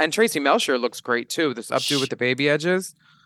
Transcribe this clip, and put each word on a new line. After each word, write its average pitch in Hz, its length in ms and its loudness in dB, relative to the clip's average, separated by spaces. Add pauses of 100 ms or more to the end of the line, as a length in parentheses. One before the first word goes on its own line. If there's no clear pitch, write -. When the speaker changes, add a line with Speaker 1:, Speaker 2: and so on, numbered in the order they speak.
Speaker 1:
And 156 120 0
Tracy 214 280 2
Melchior 139 380 2
looks 120 220 -4
great 120 280 -2
too. 151 260 0
This 110 160 -10
updo 139 280 0
Speaker 2:
sh- - 20 0
Speaker 1:
with 131 100 -2
the 120 60 -4
baby 127 320 0
edges. 175 460 0 (320)